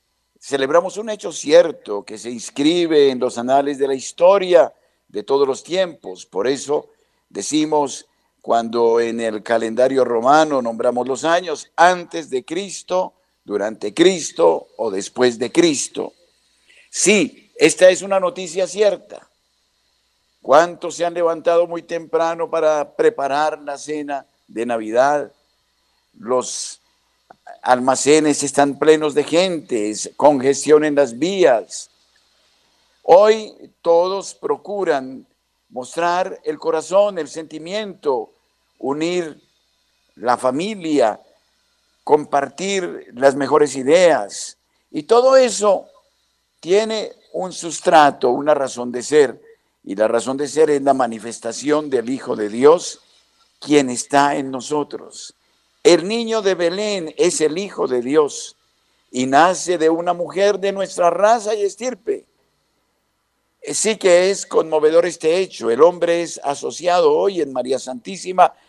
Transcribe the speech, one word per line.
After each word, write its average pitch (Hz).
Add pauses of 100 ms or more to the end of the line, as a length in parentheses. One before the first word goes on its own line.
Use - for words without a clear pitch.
(400)
celebramos 170
un 220
hecho 208
cierto 143
que 107
se 107
inscribe 147
en 123
los 120
anales 139
de 139
la 135
historia 175 (340)
de 104
todos 135
los 131
tiempos. 156
Por 104
eso 135 (400)
decimos, 147 (340)
cuando 117
en 117
el 110
calendario 117
romano 139
nombramos 120
los 131
años, 165
antes 165
de 127
Cristo, 185 (320)
durante 101
Cristo 165
o 113
después 110
de 117
Cristo. - (760)
Sí, -
esta 180
es 170
una 196
noticia 180
cierta. - (1120)
¿Cuántos 165
se 160
han 170
levantado 170
muy 165
temprano 165
para 156
preparar 151
la 143
cena 143 (220)
de 107
Navidad? 120 (880)
Los - (800)
almacenes 135
están 139
plenos 156
de 143
gente, 151
es 104
congestión 143
en 151
las 131
vías. 156 (1120)
Hoy 214 (100)
todos 180
procuran 143 (440)
mostrar 175
el 151
corazón, 180
el 151
sentimiento, 160 (460)
unir 160 (720)
la 117
familia, 151 (840)
compartir 156
las 135
mejores 139
ideas. 139 (340)
Y 151
todo 247
eso 208 (720)
tiene 214 (200)
un 180
sustrato, 151
una 143
razón 123
de 120
ser. 139 (420)
Y 98
la 107
razón 117
de 143
ser 151
es 143
la 139
manifestación 120
del 120
Hijo 123
de 107
Dios, 143 (580)
quien 143
está 143
en 135
nosotros. - (500)
El 165
niño 226
de 190
Belén 175
es 170
el 156
Hijo 190
de 123
Dios 139 (560)
y 127
nace 160
de 156
una 170
mujer 175
de 196
nuestra 180
raza 208
y 208
estirpe. 202 (1400)
Sí 202
que 185
es 190
conmovedor 160
este 170
hecho. 143
El 117
hombre 170
es 156
asociado 147
hoy 180
en 139
María 127
Santísima 175 (160)